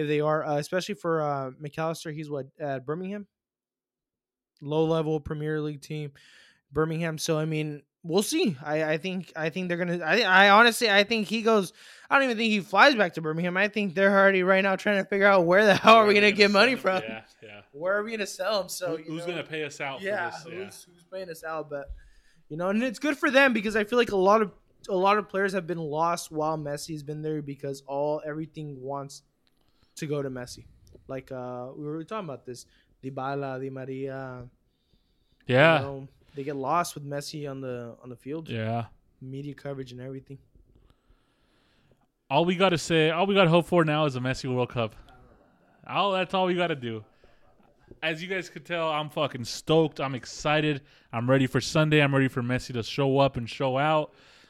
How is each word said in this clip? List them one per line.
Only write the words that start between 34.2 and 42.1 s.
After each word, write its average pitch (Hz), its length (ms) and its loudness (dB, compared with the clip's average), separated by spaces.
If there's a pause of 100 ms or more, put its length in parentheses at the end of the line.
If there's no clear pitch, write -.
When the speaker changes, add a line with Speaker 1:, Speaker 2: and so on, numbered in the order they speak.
Speaker 2:
Yeah. 147 320 6
Speaker 1:
You 139 60 -4
know, 139 220 -12 (280)
they 143 80 -10
get 143 120 -8
lost 147 400 -2
with 147 100 -12
Messi 143 440 -10
on 135 120 -12
the, 120 420 -10
on 127 60 -18
the 123 60 -14
field. 151 340 -12
Speaker 2:
Yeah. 113 360 -4 (360)
Speaker 1:
Media 135 320 -12
coverage 135 400 -12
and 123 80 -16
everything. 135 360 -14 (1900)